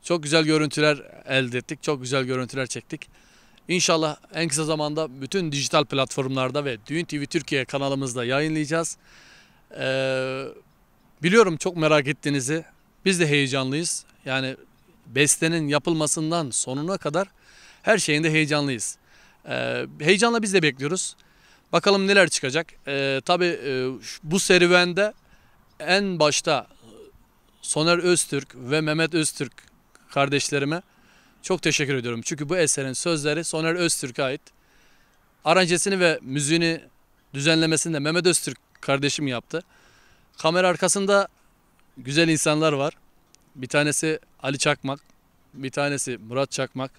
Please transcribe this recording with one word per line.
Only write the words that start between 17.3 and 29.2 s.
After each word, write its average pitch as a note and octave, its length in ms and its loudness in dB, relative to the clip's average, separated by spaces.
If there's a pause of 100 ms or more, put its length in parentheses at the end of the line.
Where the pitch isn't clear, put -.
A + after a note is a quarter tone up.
her A3 140 4
şeyinde D#3+ 340 2
heyecanlıyız. D3 680 0 (520)
Ee, B2 360 -4 (140)
heyecanla G#3 420 2
biz G#3 120 -4
de F#3+ 80 4
bekliyoruz. D3 540 -2 (560)
Bakalım G3 360 2
neler G3 220 6
çıkacak. C#3+ 380 -4 (200)
Ee, C#3 380 -2
tabii, F3+ 200 2
e, C3 580 -4
ş-, - 200 -14
bu E3+ 160 0
serüvende F3+ 760 4 (680)
en F#3 400 0
başta D3+ 480 2 (960)
Soner E3 360 2
Öztürk E3 580 0
ve C3 260 -2
Mehmet D#3 320 0
Öztürk D#3 400 -2 (560)